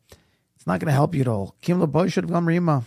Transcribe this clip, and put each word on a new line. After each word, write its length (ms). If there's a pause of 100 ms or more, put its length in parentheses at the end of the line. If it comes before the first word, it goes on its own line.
(560)
it's 100
not 140
gonna 100
help 240
you 60
at 80
all. 320
Kim 180
lo 80
boy 220
should 160
have 60
gone 160
rima, 400